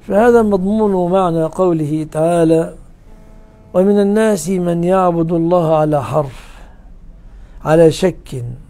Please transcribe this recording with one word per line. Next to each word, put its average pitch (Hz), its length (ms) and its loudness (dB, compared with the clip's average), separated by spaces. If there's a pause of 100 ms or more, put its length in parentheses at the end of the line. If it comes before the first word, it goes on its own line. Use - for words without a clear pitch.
فهذا 233 420 2
مضمون 196 680 0
معنى 170 320 0
قوله 156 680 -2
تعالى: 165 640 0 (1000)
"ومن 202 260 2
الناس 202 480 0
من 175 360 -2
يعبد 175 480 0
الله 165 440 0
على 151 280 0
حرف"، 135 540 -6 (1040)
على 160 260 4
شك 143 540 -6 (260)